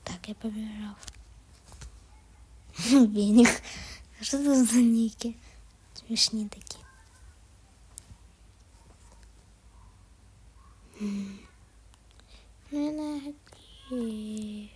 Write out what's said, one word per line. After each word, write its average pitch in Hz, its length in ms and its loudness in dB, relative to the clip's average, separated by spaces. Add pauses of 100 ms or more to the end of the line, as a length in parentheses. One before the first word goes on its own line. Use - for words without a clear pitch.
Так, - 240 -14
я 214 60 -10
побіжав. 214 600 -10 (1800)
<laughs> 233 200 -2
Веник. 214 720 6 (580)
Що 269 180 -4
це 277 260 4
за 226 120 2
ніки? 226 580 2 (600)
Смішні 220 540 -2
такі. - 280 -16 (4000)
М. 202 360 -10 (1300)
Ну, 294 160 -6
я 302 60 -6
не 302 280 -8
хотів. 214 1600 -12